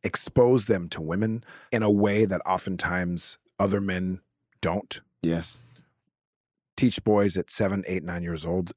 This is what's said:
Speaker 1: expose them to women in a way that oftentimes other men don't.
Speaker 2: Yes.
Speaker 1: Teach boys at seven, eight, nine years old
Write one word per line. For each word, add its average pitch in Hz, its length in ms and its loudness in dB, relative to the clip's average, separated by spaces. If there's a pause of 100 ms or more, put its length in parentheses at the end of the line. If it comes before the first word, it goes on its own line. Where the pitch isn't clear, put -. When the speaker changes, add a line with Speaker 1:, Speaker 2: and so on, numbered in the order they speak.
Speaker 1:
expose - 600 4
them 90 240 0
to - 120 -8
women 110 420 -2 (280)
in 113 100 0
a 104 100 2
way 104 340 4
that 92 200 -2
oftentimes 90 920 -4 (220)
other 101 200 2
men 92 400 -4 (420)
don't. - 400 -4 (200)
Speaker 2:
Yes. 82 360 -4 (1160)
Speaker 1:
Teach - 280 2
boys 101 340 4
at 87 140 -4
seven, 98 360 0
eight, 90 160 -4
nine 87 200 -6
years 85 220 -6
old 175 320 -2